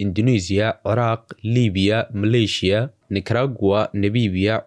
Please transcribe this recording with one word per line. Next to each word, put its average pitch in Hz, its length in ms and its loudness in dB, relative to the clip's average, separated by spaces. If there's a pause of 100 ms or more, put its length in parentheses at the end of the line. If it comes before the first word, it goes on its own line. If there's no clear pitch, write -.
Indonesia, 101 800 0
Ciraaq, 113 640 -2
Liibiya, 110 680 0
Malaysia, 107 760 0 (220)
Nicaragua, 107 800 0
Namibia, 104 760 0